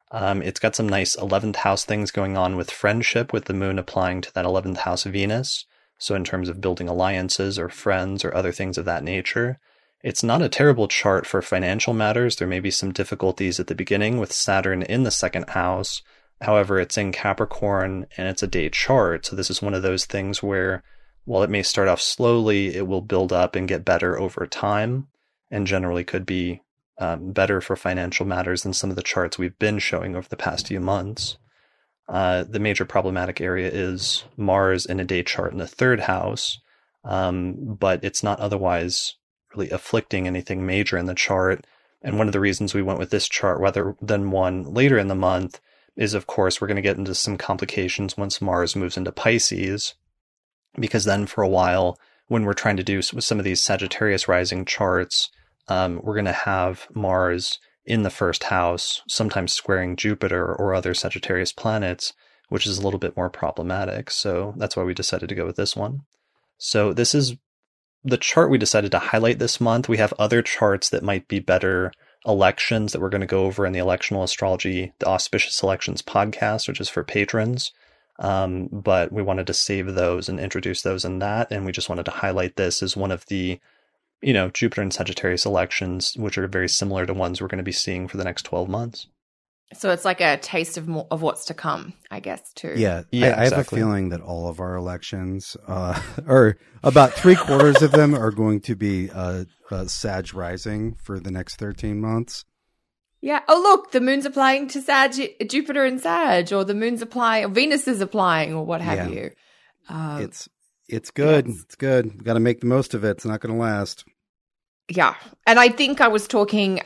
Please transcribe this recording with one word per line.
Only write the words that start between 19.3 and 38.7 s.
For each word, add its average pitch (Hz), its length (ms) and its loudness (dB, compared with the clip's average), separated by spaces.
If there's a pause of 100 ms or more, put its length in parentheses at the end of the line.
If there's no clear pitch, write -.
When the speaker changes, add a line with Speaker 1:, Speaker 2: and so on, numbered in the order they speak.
Speaker 1:
this 95 160 -2
is - 100 -4
one 101 120 -2
of 95 100 -2
those 95 220 0
things 98 360 -4
where, 95 420 -2 (420)
while 101 180 2
it 104 60 2
may 101 120 0
start 95 280 2
off 87 120 4
slowly, 107 760 2
it 92 120 -4
will 92 140 -2
build 95 320 2
up 90 240 2
and 92 100 -2
get 90 180 -2
better 90 320 2
over 90 300 -4
time, 110 600 -2 (440)
and 101 160 -2
generally 90 380 0
could 95 200 -4
be, 90 360 -4 (360)
um, 87 360 -4
better 95 260 2
for 95 160 -4
financial 90 500 -2
matters 90 380 -2
than 95 100 -4
some - 160 -2
of 92 60 -4
the 95 80 -6
charts - 340 -2
we've 90 220 -6
been 104 200 0
showing 90 360 -4
over 90 140 -10
the - 80 -10
past - 300 -4
few 98 120 -4
months. 95 580 -4 (720)
Uh, 90 400 0
the 107 120 -4
major 104 260 0
problematic 92 560 -2
area 92 280 -2
is 92 540 -4 (140)
Mars 95 480 2
in 95 160 -4
a 90 40 -4
day 87 180 0
chart - 280 -4
in - 80 -8
the 87 80 -6
third 123 340 2
house, 95 560 -2 (460)
um, 92 760 -2
but 95 240 2
it's - 200 -4
not 101 160 0
otherwise 90 760 -2 (400)